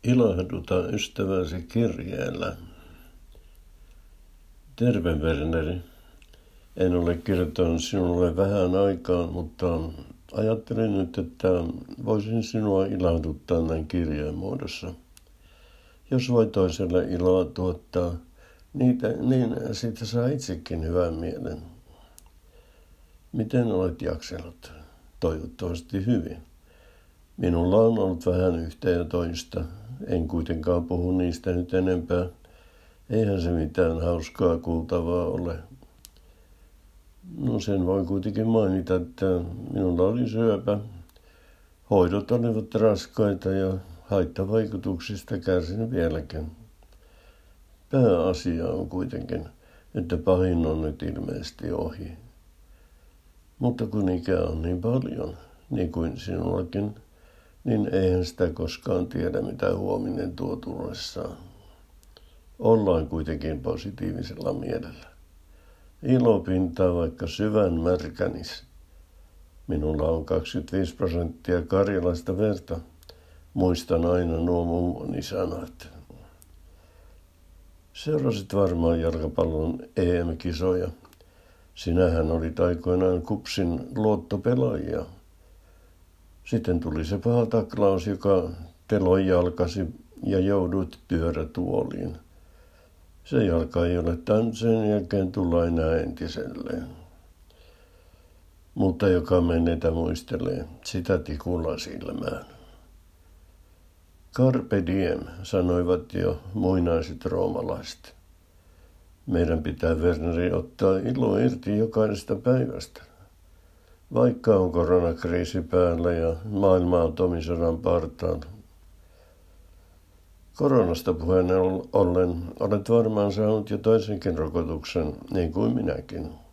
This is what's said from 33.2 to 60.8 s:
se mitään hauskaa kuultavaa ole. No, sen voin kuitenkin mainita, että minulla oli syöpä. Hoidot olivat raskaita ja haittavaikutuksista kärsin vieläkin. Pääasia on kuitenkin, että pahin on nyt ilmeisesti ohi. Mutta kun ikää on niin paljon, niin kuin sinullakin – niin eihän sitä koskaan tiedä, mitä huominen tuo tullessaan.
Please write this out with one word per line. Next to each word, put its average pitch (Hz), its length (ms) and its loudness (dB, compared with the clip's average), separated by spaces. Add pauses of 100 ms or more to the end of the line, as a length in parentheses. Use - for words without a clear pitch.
se 85 80 0
mitään 82 520 0
hauskaa 85 560 0
kuultavaa 85 680 -2
ole. 85 300 -4 (1800)
No, 117 220 -2
sen 98 260 0
voin 95 200 2
kuitenkin 101 420 -2
mainita, 95 480 2
että 87 300 -4 (480)
minulla 90 300 2
oli 113 260 2
syöpä. 104 500 2 (1120)
Hoidot 101 420 4
olivat 113 440 0
raskaita 104 760 2
ja 95 240 2 (280)
haittavaikutuksista 98 1400 -2
kärsin 92 540 -2
vieläkin. 80 600 -4 (1400)
Pääasia 90 760 4
on 85 220 -4
kuitenkin, 87 560 -6 (500)
että 87 220 -2
pahin 90 480 2
on 80 160 -2
nyt 78 220 -6
ilmeisesti - 680 -6
ohi. 78 400 -6 (1500)
Mutta 123 280 0
kun 101 220 0
ikää 87 340 0
on 80 180 -2
niin 90 200 -2
paljon, 117 560 -2 (320)
niin 92 220 -2
kuin 85 280 -4
sinullakin – 92 760 -4 (680)
niin 107 320 0
eihän 92 300 2
sitä 87 240 -2
koskaan 90 580 -4
tiedä, 82 340 -2
mitä 92 340 -2
huominen 95 600 -4
tuo 90 200 -4
tullessaan. - 840 -10 (1200)